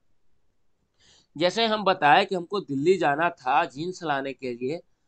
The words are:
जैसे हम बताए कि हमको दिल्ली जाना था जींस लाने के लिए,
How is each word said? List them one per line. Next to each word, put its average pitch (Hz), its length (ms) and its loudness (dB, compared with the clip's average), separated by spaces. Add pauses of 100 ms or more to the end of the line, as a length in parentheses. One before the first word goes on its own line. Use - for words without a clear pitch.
(1400)
जैसे 180 280 0
हम 214 180 -2
बताए 180 420 4
कि 196 100 -4
हमको 175 240 -4
दिल्ली 156 380 0
जाना 160 320 0
था 143 360 0
जींस 165 380 -10
लाने 139 300 -4
के 127 200 -8
लिए, 127 260 -6 (280)